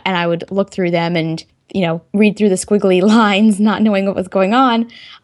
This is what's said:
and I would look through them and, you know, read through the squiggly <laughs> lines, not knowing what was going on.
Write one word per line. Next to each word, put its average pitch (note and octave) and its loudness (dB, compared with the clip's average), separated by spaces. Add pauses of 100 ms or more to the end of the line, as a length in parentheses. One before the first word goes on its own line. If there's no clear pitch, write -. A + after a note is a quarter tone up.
and F#3 -2
I E3+ -2
would E3+ -4
look G3 -4
through F3+ -4
them E3+ -2
and, D#3+ -4 (300)
you G3 -2
know, E3+ -2 (120)
read G#3 2
through G#3+ 0
the F#3 2
squiggly F#3+ 0
<laughs> F#3+ 2
lines, G#3+ 2
not G#3 0
knowing G3+ 0
what G3 -4
was F#3 -4
going F#3+ 0
on. A#3 0 (340)